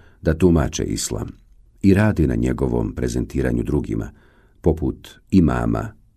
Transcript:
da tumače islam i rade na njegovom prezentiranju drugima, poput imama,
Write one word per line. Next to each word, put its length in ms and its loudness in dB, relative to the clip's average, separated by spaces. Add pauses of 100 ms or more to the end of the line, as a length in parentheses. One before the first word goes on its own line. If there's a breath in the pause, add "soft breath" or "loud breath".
(220 soft breath)
da 120 0
tumače 500 2
islam 440 -6 (540)
i 120 6
rade 320 2
na 80 0
njegovom 600 -2
prezentiranju 680 -2
drugima, 500 -4 (480 soft breath)
poput 480 -2 (220)
imama, 640 2 (220)